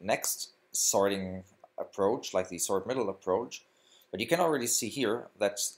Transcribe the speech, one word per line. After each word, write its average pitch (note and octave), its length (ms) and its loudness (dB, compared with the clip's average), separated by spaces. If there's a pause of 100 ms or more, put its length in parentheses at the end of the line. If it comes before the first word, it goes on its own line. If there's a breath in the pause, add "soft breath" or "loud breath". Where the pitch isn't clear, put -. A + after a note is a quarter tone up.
next - 480 -2 (220)
sorting F#2+ 720 0 (340)
approach, G2+ 560 -2
like F#2 140 2
the F2 100 -8
sort G2 300 0
middle B2 200 0
approach. G2 560 0 (460 soft breath)
But G2 100 -6
you A2+ 60 -2
can E3 140 4
already D3+ 260 2
see A2+ 220 0
here A#2 400 0 (100)
that, G2+ 220 0 (180)